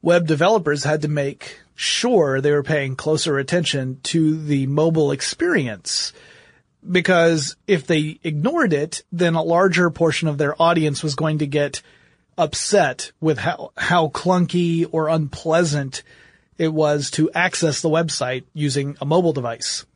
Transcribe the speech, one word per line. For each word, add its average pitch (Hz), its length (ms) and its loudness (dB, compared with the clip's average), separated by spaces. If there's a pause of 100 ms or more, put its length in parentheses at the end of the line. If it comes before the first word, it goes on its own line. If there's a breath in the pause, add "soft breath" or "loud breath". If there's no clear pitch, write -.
web 170 260 4
developers 156 560 2
had 151 180 0
to 151 60 -4
make 143 520 -6 (160)
sure 160 640 2
they 147 120 2
were 147 120 2
paying 139 320 -2
closer 151 420 -2
attention 135 640 -2
to 156 380 0
the 147 260 0
mobile 151 440 2
experience, 139 1000 -4 (760 loud breath)
because 170 680 2 (120)
if 180 200 0
they 156 360 -2
ignored 196 480 0
it, 151 400 -4
then 170 220 0
a 160 100 0
larger 175 460 4
portion 160 380 0
of 147 100 -2
their 147 240 -2
audience 160 420 2
was 147 120 -4
going 156 240 -2
to 147 80 -2
get 143 340 -2 (560 soft breath)
upset - 840 0
with 156 200 0
how, - 360 -4
how 170 320 0
clunky 170 840 0
or 160 180 -2
unpleasant 156 960 0 (540 soft breath)
it 165 100 0
was 151 440 0
to 156 200 0
access 170 500 0
the 165 80 0
website 139 540 -2 (100)
using 143 480 -4
a 143 40 -6
mobile 165 280 2
device. 120 520 -8 (100)